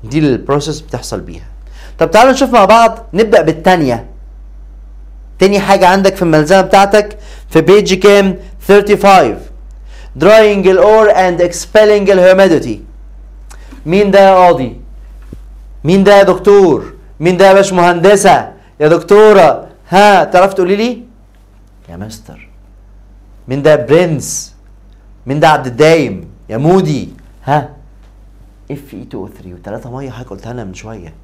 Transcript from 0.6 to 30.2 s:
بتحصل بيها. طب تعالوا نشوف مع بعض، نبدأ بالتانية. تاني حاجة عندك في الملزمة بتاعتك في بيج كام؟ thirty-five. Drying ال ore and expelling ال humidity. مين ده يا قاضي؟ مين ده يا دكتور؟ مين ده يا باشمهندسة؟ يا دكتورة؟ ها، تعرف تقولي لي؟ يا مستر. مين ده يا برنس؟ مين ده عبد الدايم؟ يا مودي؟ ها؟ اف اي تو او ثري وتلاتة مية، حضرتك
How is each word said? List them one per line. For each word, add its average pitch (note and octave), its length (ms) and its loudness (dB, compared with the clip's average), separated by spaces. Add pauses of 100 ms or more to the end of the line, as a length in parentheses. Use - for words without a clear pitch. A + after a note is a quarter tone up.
بتحصل A#2 400 -12
بيها. E2 260 -20 (520)
طب D#3+ 120 -2
تعالوا A#3+ 220 2
نشوف C4 180 -2
مع A3+ 140 2
بعض، A3+ 340 2 (160)
نبدأ G#3 280 0
بالتانية. D#3+ 640 -2 (1300)
تاني G3 220 0
حاجة G3 260 2
عندك F#3+ 300 0
في - 60 -6
الملزمة D#3+ 380 2
بتاعتك G3+ 580 0 (300)
في D#3+ 120 0
بيج F3+ 340 2
كام؟ G3 440 2 (300)
thirty-five. G3 680 2 (840)
Drying G#3 460 2
ال F#3+ 120 2
ore G#3+ 360 2
and F3+ 260 -2
expelling G#3 680 0
ال G3 80 2
humidity. F3+ 580 2 (1120)
مين G3 240 0
ده G3 100 4
يا F#3+ 140 4
قاضي؟ D#3 460 0 (1040)
مين F#3+ 200 0
ده G3+ 140 4
يا G3 40 4
دكتور؟ F#3 720 0 (260)
مين F3 160 -2
ده F#3+ 120 4
يا F#3+ 40 4
باشمهندسة؟ F#3 1000 0 (280)
يا D3+ 80 0
دكتورة؟ F#3+ 800 2 (200)
ها، G3 360 2
تعرف F#3+ 300 0
تقولي F#3+ 220 -2
لي؟ A3+ 260 -6 (840)
يا E2+ 80 -20
مستر. - 520 -20 (1000)
مين C3+ 140 -8
ده D3 80 0
يا A2 160 -2
برنس؟ D#3 680 -4 (720)
مين C#3 140 -6
ده D#3+ 80 2
عبد C#3+ 180 -2
الدايم؟ B2 600 -2 (200)
يا G#2+ 80 -10
مودي؟ D3+ 520 -2 (360)
ها؟ C#3 320 -4 (960)
اف D3 240 -18
اي F#2+ 100 -18
تو A#2 140 -18
او G2 100 -16
ثري - 260 -20
وتلاتة A#2 360 -18
مية، C3 200 -16
حضرتك A#2+ 200 -20